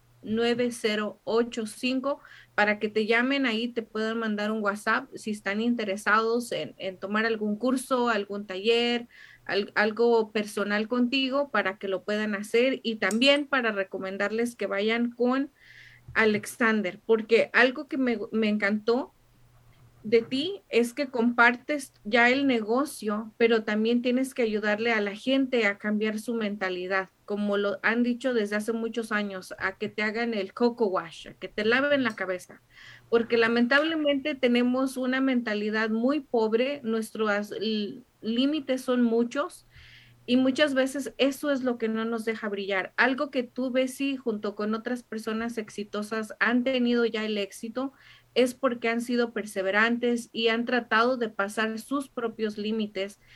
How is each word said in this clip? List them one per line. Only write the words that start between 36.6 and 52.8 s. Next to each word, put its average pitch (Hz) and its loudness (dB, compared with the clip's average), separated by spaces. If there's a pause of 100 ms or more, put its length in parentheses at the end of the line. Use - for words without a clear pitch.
nuestros 220 -2
l-, 208 -4 (180)
límites 262 0
son 247 2
muchos, 233 0 (580)
y 247 2
muchas 262 2
veces 262 -2
eso 277 0
es 262 -2
lo 247 -2
que 226 -2
no 220 -2
nos 226 -4
deja 220 -4
brillar. 196 -4
Algo 269 2
que 262 -2
tú, 254 -6
Bessie, 262 -2
junto 214 -4
con 214 -2
otras 240 -6
personas 220 -6
exitosas 214 -8
han 240 2
tenido 240 2
ya 220 -2
el 214 -2
éxito, 226 -6 (420)
es 247 4
porque 240 -2
han 233 0
sido 240 0
perseverantes 226 0
y 226 0
han 226 2
tratado 240 2
de 233 -4
pasar 220 -2
sus 277 -4
propios 220 -4
límites. 208 -4 (160)